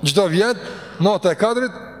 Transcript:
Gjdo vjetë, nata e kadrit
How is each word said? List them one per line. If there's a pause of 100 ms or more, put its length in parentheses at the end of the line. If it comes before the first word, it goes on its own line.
Gjdo
vjetë, (240)
nata
e
kadrit (200)